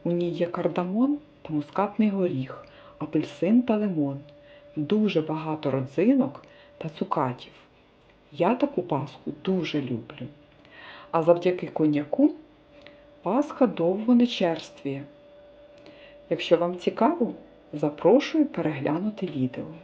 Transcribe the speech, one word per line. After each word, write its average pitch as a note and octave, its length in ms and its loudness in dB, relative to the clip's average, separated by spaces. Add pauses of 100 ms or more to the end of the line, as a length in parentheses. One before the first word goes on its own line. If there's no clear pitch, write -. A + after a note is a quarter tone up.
У E3+ 80 0
ній F3 180 0
є D#3+ 160 -2
кардамон F3+ 720 0 (240)
та D#3+ 120 -10
мускатний G3+ 560 0
горіх, D#3+ 560 -2 (340)
апельсин E3+ 640 2
та A3+ 160 0
лимон, D#3 420 -2 (560)
дуже E3 460 2
багато D#3 500 -4
родзинок F3+ 760 0 (320)
та D#3+ 120 -8
цукатів. - 640 -4 (800)
Я E3+ 240 2
таку B3 280 -2
паску - 480 -6 (120)
дуже D#3+ 380 0
люблю. B2 460 -8 (840)
А E3 120 0
завдяки F3 440 4
коньяку D3+ 640 2 (920)
пасха B3 460 0
довго G3 480 2
не A#3+ 120 6
черствіє. D#3 760 -4 (1300)
Якщо E3 280 2
вам F3 200 0
цікаво, A3+ 560 0 (400)
запрошую E3+ 720 2
переглянути D#3 800 -4
відео. B2+ 400 -4 (180)